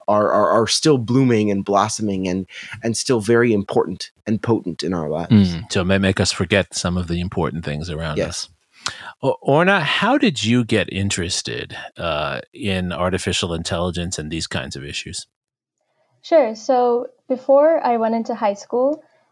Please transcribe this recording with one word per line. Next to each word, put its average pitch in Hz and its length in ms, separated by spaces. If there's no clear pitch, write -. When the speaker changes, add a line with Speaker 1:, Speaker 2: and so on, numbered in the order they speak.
Speaker 1:
are, 104 240
are, 98 180
are 107 180
still 151 300
blooming 117 540
and 98 140
blossoming 101 640
and, 92 200
and 113 160
still 123 220
very 117 340
important 101 560
and 107 140
potent 95 420
in 87 100
our 80 160
lives. 82 220
Speaker 2:
Mm. 101 200
Mm, 82 200
so 98 100
it 87 40
may 98 120
make 95 220
us 95 120
forget 95 420
some 90 240
of 87 100
the 85 120
important 85 460
things 76 240
around 78 280
Speaker 1:
Yes. 85 100
Speaker 2:
us. - 220
O-, 135 200
Orna, 175 400
how 208 360
did 185 260
you 120 200
get 104 280
interested, - 840
uh, 76 440
in 92 380
artificial 90 600
intelligence 87 640
and 78 140
these 80 160
kinds 69 280
of 71 80
issues? - 440
Speaker 3:
Sure. 247 340
So 247 520
before 285 580
I 240 120
went 226 180
into 226 200
high 208 200
school, 262 480